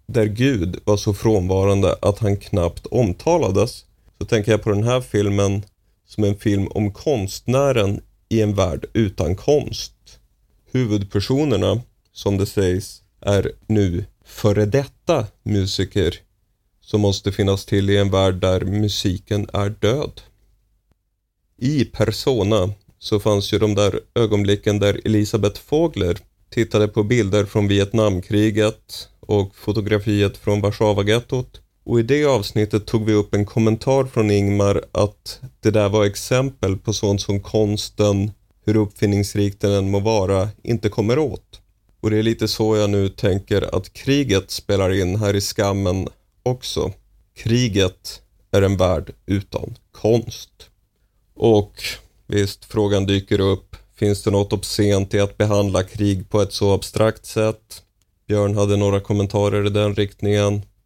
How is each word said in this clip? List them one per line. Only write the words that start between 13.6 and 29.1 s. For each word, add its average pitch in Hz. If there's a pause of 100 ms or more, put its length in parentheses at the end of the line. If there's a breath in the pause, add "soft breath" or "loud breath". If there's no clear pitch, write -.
nu 98 (200)
före 104
detta 135 (160)
musiker 95 (640)
som 104
måste 101
finnas 98
till 98
i 101
en 101
värld 95
där 92
musiken 101
är 101
död. 110 (1400)
I 135
Persona 107 (300)
så 107
fanns 101
ju 98
de 107
där 101 (160)
ögonblicken 104
där 101
Elisabeth 104
Fogler 147 (320)
tittade 107
på 104
bilder 104
från 104
Vietnamkriget 104 (100)